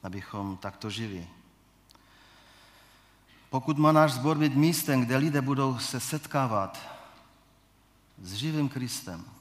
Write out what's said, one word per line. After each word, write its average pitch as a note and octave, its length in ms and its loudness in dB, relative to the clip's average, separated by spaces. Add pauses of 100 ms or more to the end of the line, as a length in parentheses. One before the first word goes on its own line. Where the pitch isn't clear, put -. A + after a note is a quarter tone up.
abychom G2 540 -8
takto G2+ 340 -10
žili. G2 380 -10 (2250)
Pokud C#3 280 -2
má D3+ 140 8
náš D#3 200 8
sbor C#3+ 260 0
být D3+ 160 2
místem, D3 500 4
kde B2 120 2
lidé C#3+ 240 2
budou C3+ 380 0
se A#2+ 220 -6
setkávat A#2+ 800 -4 (1400)
s F#2 140 -14
živým D3 360 0
Kristem A#2 560 -8 (160)